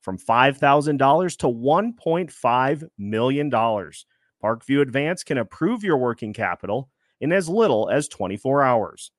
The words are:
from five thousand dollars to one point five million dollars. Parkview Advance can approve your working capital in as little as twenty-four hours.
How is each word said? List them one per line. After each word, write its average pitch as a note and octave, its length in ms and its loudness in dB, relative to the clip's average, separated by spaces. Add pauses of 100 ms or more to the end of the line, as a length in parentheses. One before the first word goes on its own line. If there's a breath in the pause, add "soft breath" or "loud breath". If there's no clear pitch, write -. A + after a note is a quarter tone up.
from F#2+ 160 -8
five C3 400 2
thousand C#3+ 400 2
dollars D#3 400 2
to D#3 100 -2
one D3 460 0
point E3+ 380 -4
five C3 520 0 (140)
million A#2+ 500 -2
dollars. A2+ 600 -2 (360)
Parkview A#2 380 0
Advance C#3+ 420 -2
can C#3+ 140 -4
approve G3+ 460 -4
your E3 140 0
working A#2 360 -4
capital G2+ 560 -6 (320)
in C#3+ 100 -2
as F3+ 160 0
little E3 420 2
as C#3+ 200 -2
twenty-four G#2 520 -2
hours. A#2+ 580 0